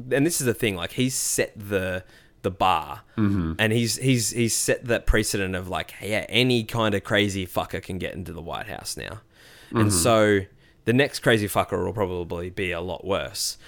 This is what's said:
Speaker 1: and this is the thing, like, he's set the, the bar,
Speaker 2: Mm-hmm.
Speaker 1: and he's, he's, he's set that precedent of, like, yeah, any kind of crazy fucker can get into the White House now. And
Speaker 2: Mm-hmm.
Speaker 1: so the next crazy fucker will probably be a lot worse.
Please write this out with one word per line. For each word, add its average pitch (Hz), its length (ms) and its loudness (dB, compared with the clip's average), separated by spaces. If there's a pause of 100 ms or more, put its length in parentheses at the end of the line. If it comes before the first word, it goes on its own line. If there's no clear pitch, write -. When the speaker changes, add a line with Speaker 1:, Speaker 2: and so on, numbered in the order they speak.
(120)
Speaker 1:
and 139 140 4
this 170 160 0
is 135 60 -2
the 113 60 4
thing, 104 220 -2
like, 87 180 -6
he's 131 220 0
set - 400 -2
the, 92 480 -4 (380)
the 98 100 -2
bar, 85 500 0 (160)
Speaker 2:
Mm-hmm. 98 400 0
Speaker 1:
and 107 140 2
he's, 117 260 0
he's, 123 340 2
he's 117 240 0
set - 300 -2
that 117 200 0
precedent 101 500 2
of, 92 140 -8
like, 82 320 -6
yeah, 101 260 -2
any 123 380 4
kind 110 280 0
of 98 120 0
crazy 98 420 2
fucker - 340 -6
can 92 180 -8
get - 160 -6
into 87 180 -10
the 80 80 -10
White 80 260 -10
House - 300 -10
now. 60 240 -10 (500)
And 113 160 4
Speaker 2:
Mm-hmm. - 40 2
Speaker 1:
so 104 500 6 (440)
the 113 80 4
next 135 260 2
crazy 110 280 4
fucker 92 380 0
will 90 80 -2
probably 90 560 -4
be 90 240 -4
a 85 80 -4
lot 87 240 -6
worse. 85 520 -4 (100)